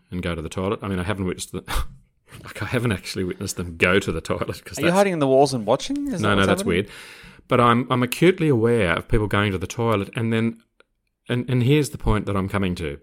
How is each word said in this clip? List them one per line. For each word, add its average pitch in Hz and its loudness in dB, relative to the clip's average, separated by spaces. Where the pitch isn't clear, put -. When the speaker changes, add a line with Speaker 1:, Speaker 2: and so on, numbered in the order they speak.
Speaker 1:
and 90 -6
go 87 -4
to 80 -8
the 78 -6
toilet. 98 -4
I 101 -6
mean, 92 -2
I 90 -4
haven't 95 -4
witnessed - -6
the, 90 -8
<laughs> - -6
like, - -14
I 104 -6
haven't 120 -2
actually 95 -6
witnessed 92 -6
them 87 -8
go 92 4
to 98 -6
the 80 -2
toilet, - -6
'cause - -10
Speaker 2:
Are - -2
you 160 2
Speaker 1:
that's 180 2
Speaker 2:
hiding 196 4
in 165 -2
the 139 2
walls 131 4
and 113 -4
watching? 277 -2
Is 226 -4
Speaker 1:
No, 104 2
Speaker 2:
that 101 4
Speaker 1:
no, - 2
Speaker 2:
what's 98 4
Speaker 1:
that's 92 2
Speaker 2:
happening? 90 0
Speaker 1:
weird. - -20
But 123 2
I'm, 120 4
I'm 123 2
acutely 160 2
aware 113 4
of - -6
people 107 2
going 101 2
to 92 -2
the 90 -6
toilet, 110 -2
and 113 -2
then, 113 -2
and, 123 -2
and 127 2
here's 139 4
the - -14
point 107 2
that 101 -2
I'm 95 0
coming 95 0
to, 76 -6